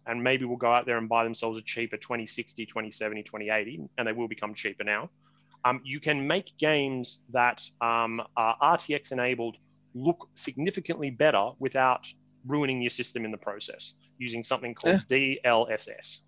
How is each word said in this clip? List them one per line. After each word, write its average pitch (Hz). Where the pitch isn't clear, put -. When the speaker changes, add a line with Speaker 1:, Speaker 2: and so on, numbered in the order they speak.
Speaker 1:
and 117
maybe 131
will 123
go 120
out 120
there 120
and 113
buy 117
themselves 113
a 110
cheaper 113
twenty 113
sixty, -
twenty 110
seventy, 107
twenty 107
eighty, 110
and 120
they 110
will 117
become 107
cheaper 104
now, 104
um, 127
you 139
can 143
make 180
games 139
that, 123
um, 117
are 113
R 156
T -
X 143
enabled 123
look 143
significantly 156
better 120
without 131
ruining 135
your 123
system 120
in 110
the 107
process, -
using 117
something 120
called 175
Speaker 2:
Yeah. 131
Speaker 1:
D 135
L 120
S -
S. -